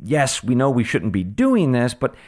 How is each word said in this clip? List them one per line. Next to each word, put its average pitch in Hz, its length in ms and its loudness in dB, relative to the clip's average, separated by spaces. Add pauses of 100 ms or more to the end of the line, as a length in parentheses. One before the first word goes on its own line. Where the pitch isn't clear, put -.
yes, 135 400 -2
we 123 100 0
know 135 160 2
we 123 140 2
shouldn't 104 300 -2
be 95 100 0
doing 180 480 0
this, 120 220 0
but - 200 -4 (140)